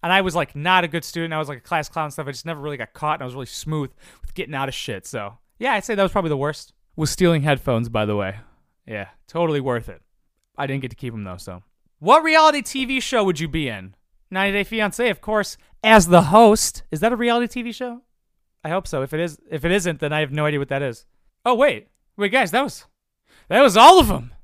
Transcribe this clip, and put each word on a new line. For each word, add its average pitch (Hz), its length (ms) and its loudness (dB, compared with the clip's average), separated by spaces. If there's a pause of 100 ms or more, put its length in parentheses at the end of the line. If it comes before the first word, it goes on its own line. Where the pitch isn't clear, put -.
And 170 120 -2
I 190 80 4
was, 180 160 -4
like, 151 180 -4
not 175 300 0
a 165 40 -6
good 156 140 -6
student. 165 300 -8
I 156 60 -4
was, 147 100 -6
like, 139 100 -12
a - 40 -20
class 156 260 -4
clown 160 160 -6
and 147 80 -10
stuff. 143 160 -10
I - 20 -10
just 127 140 -14
never 156 160 -10
really 147 160 -10
got 113 160 -12
caught, 151 220 -4
and 156 80 -10
I - 20 -10
was 127 80 -12
really 131 140 -12
smooth 151 440 -8 (300)
with - 140 -12
getting - 200 -10
out 135 140 -6
of 127 60 -10
shit. - 320 -10
So, 104 320 -12 (200)
yeah, 254 140 -2
I'd 208 120 -4
say 226 100 -4
that 196 80 0
was 190 100 0
probably 180 160 -2
the 147 80 -2
worst. 143 380 -8 (200)
Was 156 160 -2
stealing 170 300 2
headphones, 131 480 0
by 113 160 -2
the 104 100 -2
way. 98 220 -4 (500)
Yeah, 101 220 -12 (180)
totally 160 340 -2
worth 120 280 -4
it. 90 140 -20 (560)
I 143 80 -4
didn't 135 160 -4
get 123 80 -10
to 110 60 -18
keep 120 180 -10
'em, 107 100 -10
though, 92 140 -12
so. 90 240 -16 (380)
What 247 220 4
reality 311 380 4
T 262 240 -6
V 254 160 -4
show 226 240 -2
would 175 160 -2
you 165 80 -6
be 147 180 -4
in? 98 300 -12 (340)
Ninety 196 320 -2
Day 220 140 -6
Fiancé, 220 340 -2
of - 120 -6
course, 214 340 -4 (260)
as 214 260 6
the 175 160 8
host. 214 680 4
Is 156 100 -6
that 220 120 0
a 247 40 -4
reality 240 340 -2
T 247 120 -10
V 233 100 -10
show? 247 300 -12 (600)
I 151 60 -10
hope 180 180 -4
so. 143 140 -6
If 135 140 -6
it 156 60 -4
is, 165 200 -6 (100)
if 147 140 -8
it 170 80 2
isn't, 175 280 -2
then 151 120 -4
I 151 80 0
have 143 120 -4
no 151 120 -2
idea 151 140 -2
what 139 100 -6
that 139 140 -2
is. 123 240 -8 (400)
Oh, 247 80 4
wait. 214 340 0 (300)
Wait, 202 120 -2
guys, 226 200 0
that 240 120 0
was, - 220 -8 (640)
that 233 140 4
was 214 140 6
all 311 220 12
of 233 120 4
'em. 127 340 -6